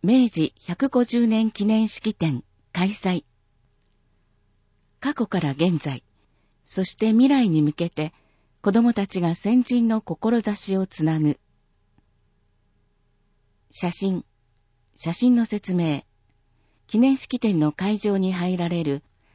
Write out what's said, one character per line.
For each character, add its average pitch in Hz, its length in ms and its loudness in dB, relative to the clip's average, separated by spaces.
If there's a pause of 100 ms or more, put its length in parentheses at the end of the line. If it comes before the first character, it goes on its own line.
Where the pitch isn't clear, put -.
明 240 240 4
治 160 240 -2 (140)
百 254 220 -2
五 247 160 2
十 240 240 0
年 220 240 2
記 208 120 -6
念 220 220 2
式 - 260 -4
典 151 300 -2 (300)
開 180 160 0
催。 185 360 -4 (1700)
過 285 160 -4
去 - 140 -2
か 190 100 -2
ら 156 140 -2
現 160 280 0
在、 135 220 -8 (640)
そ - 180 -6
し - 140 -6
て 220 160 2
未 240 160 6
来 269 200 4
に 156 140 2
向 147 100 2
け 170 160 -4
て、 156 240 -6 (500)
子 202 100 0
ど 226 100 4
も 233 120 2
た 196 120 -2
ち 190 140 -6
が 170 160 0
先 247 260 2
人 240 240 0
の 220 140 0
志 208 760 -2
を 190 120 -2
つ - 160 -6
な 160 160 0
ぐ。 147 180 2 (2250)
写 175 220 -6
真。 190 320 -4 (720)
写 - 160 -6
真 247 240 2
の 233 80 2
説 208 280 -6
明。 165 300 0 (840)
記 214 100 -2
念 269 180 4
式 - 220 -6
典 202 220 2
の 151 100 2
会 202 260 -2
場 202 220 -2
に 185 140 0
入 180 240 -2
ら 175 120 -2
れ 170 140 -2
る、 143 220 -4 (300)